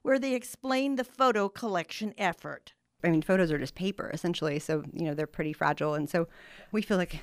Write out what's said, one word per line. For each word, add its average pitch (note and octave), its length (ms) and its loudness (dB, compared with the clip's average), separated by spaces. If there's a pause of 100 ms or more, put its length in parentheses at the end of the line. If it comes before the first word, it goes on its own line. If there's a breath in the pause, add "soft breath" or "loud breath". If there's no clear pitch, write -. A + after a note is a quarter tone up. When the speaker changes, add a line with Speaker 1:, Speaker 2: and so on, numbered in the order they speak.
Speaker 1:
where C4+ 160 4
they C4 160 0
explained C4 640 -2
the C4 40 -2
photo A#3 460 2
collection G3+ 640 -4
effort. D#3+ 580 -4 (300)
Speaker 2:
I F3 60 4
mean, D#3 140 6
photos F#3 280 4
are D3+ 60 2
just C3 160 -4
paper, - 400 -6
essentially, D#3 460 -2
so, D#3 240 -2 (100)
you E3+ 120 -4
know, D3+ 100 -2
they're D3+ 100 -2
pretty D#3 280 -4
fragile. D3 420 0
And D3+ 120 -2
so E3+ 200 0 (440 loud breath)
we G#3+ 120 -2
feel G3+ 140 2
like F3 260 -2